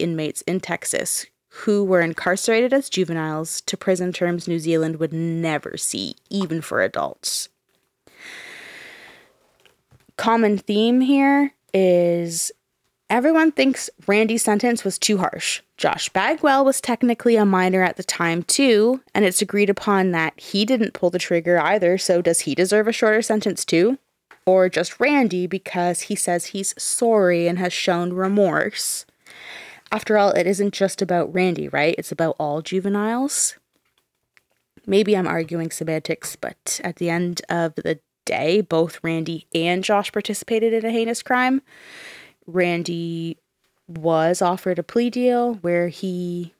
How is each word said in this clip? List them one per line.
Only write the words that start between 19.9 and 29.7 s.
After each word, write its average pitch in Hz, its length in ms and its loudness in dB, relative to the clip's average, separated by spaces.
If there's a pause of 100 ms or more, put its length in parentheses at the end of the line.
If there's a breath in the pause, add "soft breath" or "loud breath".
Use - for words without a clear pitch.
that 160 260 -2
he - 260 -2
didn't 226 280 2
pull 180 180 0
the 180 80 -2
trigger 175 420 2
either, 180 360 2
so 180 240 2
does 170 200 2
he 143 140 -4
deserve 202 320 2
a 226 60 0
shorter 220 300 2
sentence, 214 420 -2
too? 208 340 2 (480)
Or 185 220 6
just 180 320 -4
Randy 233 460 2
because 175 560 -4
he - 120 -6
says 175 320 -2
he's - 340 -8
sorry 180 680 2
and 175 100 -2
has 180 140 -2
shown 175 400 -2
remorse? 185 920 0 (840 loud breath)